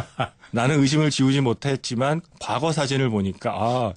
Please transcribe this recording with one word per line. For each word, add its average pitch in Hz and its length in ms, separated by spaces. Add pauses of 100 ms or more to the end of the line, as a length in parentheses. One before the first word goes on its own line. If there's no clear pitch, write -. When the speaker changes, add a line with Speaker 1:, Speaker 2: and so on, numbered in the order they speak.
Speaker 1:
<laughs> - 440
Speaker 2:
나는 131 280
의심을 147 320
지우지 135 300
못했지만 135 800 (180)
과거 123 320
사진을 135 380
보니까 101 420
아, 110 460